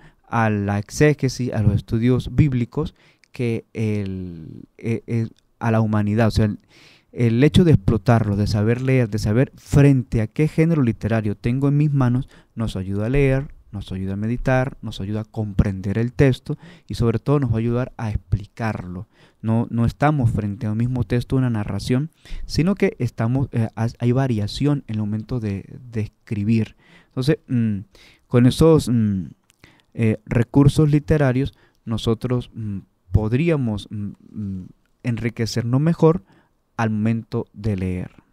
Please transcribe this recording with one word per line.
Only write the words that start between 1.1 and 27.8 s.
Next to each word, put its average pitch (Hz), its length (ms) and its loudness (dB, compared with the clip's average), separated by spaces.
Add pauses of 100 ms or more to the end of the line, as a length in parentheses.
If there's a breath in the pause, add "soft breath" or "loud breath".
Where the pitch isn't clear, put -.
a 107 80 -2
los 104 140 2
estudios 117 580 -2
bíblicos, 135 640 0 (360 soft breath)
que 117 420 -4
el, 95 920 -6 (140)
eh, - 280 -4
eh, 117 220 -2 (320)
a 117 100 -2
la 113 120 4
humanidad. 107 460 2
O 104 40 0
sea, 113 140 2
el, 104 120 -2 (580 soft breath)
el 120 280 2
hecho 170 200 6
de 160 80 6
explotarlo, 110 640 2
de 104 100 0
saber 110 360 0
leer, 131 280 2
de 107 100 -4
saber 107 360 0
frente 139 640 4
a 107 60 -2
qué 151 220 -2
género 160 340 2
literario 107 520 0
tengo 135 340 0
en 143 80 2
mis 151 140 4
manos, 127 360 2 (280 soft breath)
nos 113 200 -4
ayuda 98 300 -4
a 117 40 -2
leer, 139 440 0 (180)
nos 95 220 -10
ayuda 95 200 -6
a 98 40 -6
meditar, 127 640 -2
nos 113 180 -10
ayuda 107 220 -6
a 107 40 -8
comprender 98 720 -2
el 120 160 -2
texto 143 440 0 (300 loud breath)
y 104 80 -10
sobre 113 240 0
todo 143 200 0
nos 123 120 0
va 113 40 0
a 113 40 -2
ayudar 120 380 -2
a 113 120 -6
explicarlo. 101 1000 -6 (340 soft breath)
No, 113 280 0
no 117 160 0
estamos 139 460 0
frente 104 360 -4
a 107 40 -2
un 107 60 -4
mismo 123 260 -2
texto, 123 320 -4
una 131 140 0
narración, 117 600 -4 (360 loud breath)
sino 185 300 0
que - 240 -2
estamos, 123 520 -2
eh, 117 240 -2
ha-, 113 120 -2 (120)
hay 120 120 0
variación 131 760 -2
en 107 80 -6
el 107 60 -2
momento 107 380 -4
de, 101 380 -8 (140)
de 113 100 -4
escribir. 104 720 -2 (320 soft breath)
Entonces, 131 400 -2
mm, 113 320 -2 (480 soft breath)